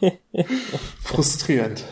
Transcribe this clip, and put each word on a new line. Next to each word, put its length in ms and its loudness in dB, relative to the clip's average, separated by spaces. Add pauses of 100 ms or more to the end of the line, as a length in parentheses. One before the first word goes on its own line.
<laughs> 180 2 (840)
Frustrierend, 880 2